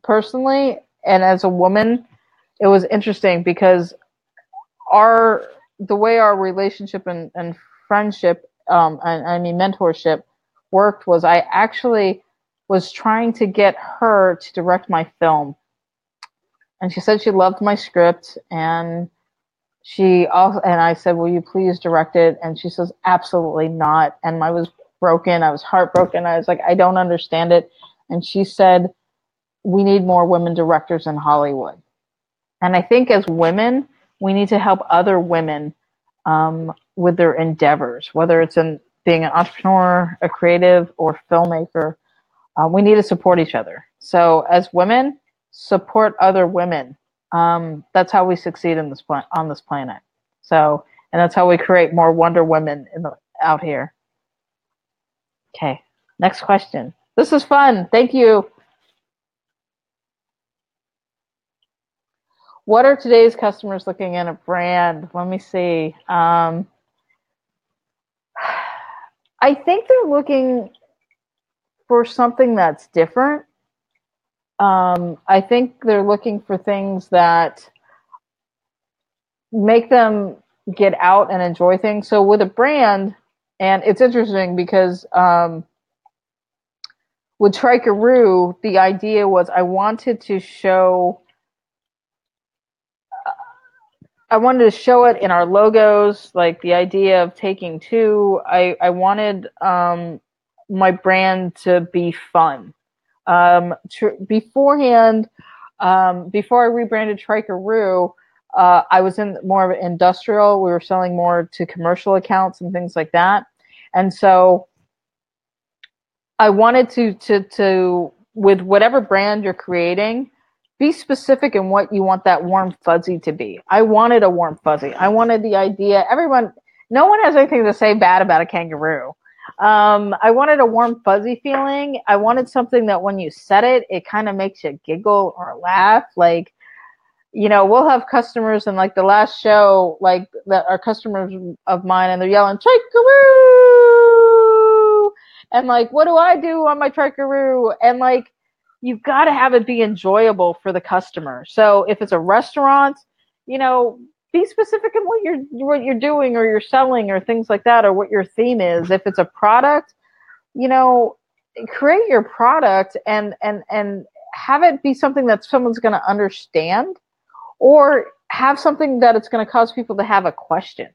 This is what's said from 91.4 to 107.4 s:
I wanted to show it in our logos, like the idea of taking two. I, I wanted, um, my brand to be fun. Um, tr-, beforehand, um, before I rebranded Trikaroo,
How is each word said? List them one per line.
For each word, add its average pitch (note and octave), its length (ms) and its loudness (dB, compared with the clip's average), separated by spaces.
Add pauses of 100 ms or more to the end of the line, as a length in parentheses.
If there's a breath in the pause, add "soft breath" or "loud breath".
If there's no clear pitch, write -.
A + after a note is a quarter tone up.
I A3+ 80 0
wanted B3 260 2
to G#3+ 80 6
show B3 320 2
it A#3+ 180 2
in F#3+ 100 -2
our F3 140 2
logos, G#3 880 2
like E3+ 280 -2
the F3 120 -2
idea F#3 480 0
of F3 140 -4
taking F#3 460 -10
two. G#3 640 -2
I, F3+ 340 0
I F3+ 100 0
wanted, G3 600 -4 (100)
um, F3 640 -4 (480)
my F#3+ 220 0
brand F#3 640 -2
to F3+ 260 0
be F3 320 -6 (180)
fun. D3 420 -2 (540)
Um, F3 460 2 (160)
tr-, - 280 -6 (100)
beforehand, A#3 1000 2 (520 loud breath)
um, F#3 500 0
before A3+ 340 0
I A#3 40 2
rebranded A3 520 -4
Trikaroo, G3+ 920 -4 (420)